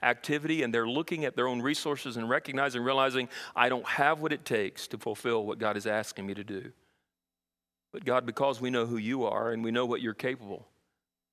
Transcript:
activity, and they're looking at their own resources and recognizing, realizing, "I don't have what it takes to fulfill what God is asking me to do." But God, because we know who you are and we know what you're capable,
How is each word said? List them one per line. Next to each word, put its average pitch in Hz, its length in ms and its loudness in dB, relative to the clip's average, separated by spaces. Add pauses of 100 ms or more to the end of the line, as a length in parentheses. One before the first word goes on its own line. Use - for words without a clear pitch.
activity, 147 600 2
and 117 120 0
they're 117 120 2
looking 156 380 -2
at 127 120 -4
their 123 120 2
own 123 140 0
resources 139 560 -2
and 113 100 -2
recognizing, 135 540 0
realizing, 131 480 2 (260)
"I 123 140 6
don't 123 160 0
have 151 340 2
what 151 140 -2
it 143 100 -6
takes 104 440 -2
to - 100 -8
fulfill 110 480 -2
what 104 120 -4
God 104 200 0
is 101 80 -6
asking 107 400 -2
me 98 80 -6
to 101 100 -8
do." 98 280 -8 (1200)
But - 120 -12
God, 123 220 2
because 120 340 0
we 127 100 0
know 123 140 2
who 117 140 -2
you 120 260 0
are 110 280 0
and 113 120 -2
we 113 60 0
know 123 160 4
what 120 160 -2
you're 113 100 -2
capable, 120 560 -6 (640)